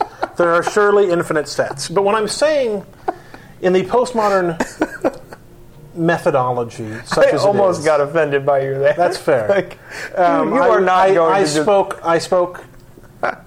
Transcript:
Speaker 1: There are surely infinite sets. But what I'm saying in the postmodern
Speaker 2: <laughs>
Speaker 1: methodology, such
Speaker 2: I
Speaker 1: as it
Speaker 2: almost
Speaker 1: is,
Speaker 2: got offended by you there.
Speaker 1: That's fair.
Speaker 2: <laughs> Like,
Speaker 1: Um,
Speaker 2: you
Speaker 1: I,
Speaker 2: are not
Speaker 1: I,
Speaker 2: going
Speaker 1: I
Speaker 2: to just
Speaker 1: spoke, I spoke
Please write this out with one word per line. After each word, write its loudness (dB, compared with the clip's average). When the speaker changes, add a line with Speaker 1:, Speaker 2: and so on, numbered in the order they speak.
Speaker 1:
There 2
are 2
surely 2
infinite -2
sets. -6
But -2
what 0
I'm 0
saying 0
in 2
the 2
postmodern 0
Speaker 2:
<laughs> -20
Speaker 1:
methodology, -2
such 2
Speaker 2:
I 2
Speaker 1:
as 0
it 2
Speaker 2:
almost 2
Speaker 1:
is, -4
Speaker 2:
got 2
offended -2
by 2
you -4
there. 4
Speaker 1:
That's 0
fair. 0
Speaker 2:
<laughs> -
Like, -2
Speaker 1:
Um, 2
Speaker 2:
you 2
Speaker 1:
I, 2
Speaker 2:
are 4
not 4
Speaker 1:
I, 4
Speaker 2:
going 4
Speaker 1:
I 2
Speaker 2:
to 2
just -2
Speaker 1:
spoke, 0
I 2
spoke -2